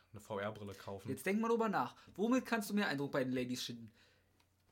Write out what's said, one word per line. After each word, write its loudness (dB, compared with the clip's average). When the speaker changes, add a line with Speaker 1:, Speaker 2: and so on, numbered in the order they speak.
Speaker 1:
eine -14
V-R-Brille -4
kaufen. -10
Speaker 2:
Jetzt -4
denk 2
mal 0
drüber 2
nach. 0
Womit 4
kannst 0
du -2
mehr 4
Eindruck 0
bei 4
den 0
Ladies 0
schinden? -8